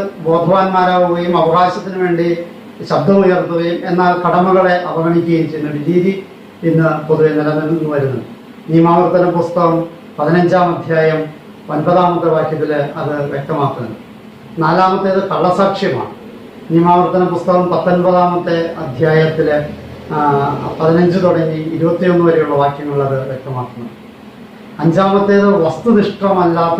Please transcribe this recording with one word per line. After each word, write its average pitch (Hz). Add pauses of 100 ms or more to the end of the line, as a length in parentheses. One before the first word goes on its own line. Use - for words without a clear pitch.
(240)
ബോധവാന്മാരാവുകയും 180
അവകാശത്തിന് 180
വേണ്ടി 170 (600)
ശബ്ദമുയർത്തുകയും 170 (120)
എന്നാൽ 180 (100)
കടമകളെ 180
അവഗണിക്കുകയും 165
ചെയ്യുന്ന 151
ഒരു 147 (120)
രീതി 180 (500)
ഇന്ന് 156
പൊതുവെ 156
നിലനിന്ന് 151
വരുന്നുണ്ട്. 123 (400)
നിയമാവർത്തന 170
പുസ്തകം 170 (320)
പതിനഞ്ചാം 175
അധ്യായം 160 (260)
ഒൻപതാമത്തെ 170
വാക്യത്തിൽ 156
അത് 143
വ്യക്തമാക്കുന്നുണ്ട്. 139 (600)
നാലാമത്തേത് 190
കള്ളസാക്ഷ്യമാണ്. 180 (640)
നിയമാവർത്തന 175
പുസ്തകം 175
പത്തൊൻപതാമത്തെ 175 (260)
അധ്യായത്തിൽ, 156 (600)
ആ, 151 (600)
പതിനഞ്ച് 170
തുടങ്ങി 156 (160)
ഇരുപത്തിയൊന്ന് 170
വരെയുള്ള 156
വാക്യങ്ങൾ 143
അത് 135
വ്യക്തമാക്കുന്നു. 127 (920)
അഞ്ചാമത്തേത് 196 (160)
വസ്തുനിഷ്ഠമല്ലാത്ത 175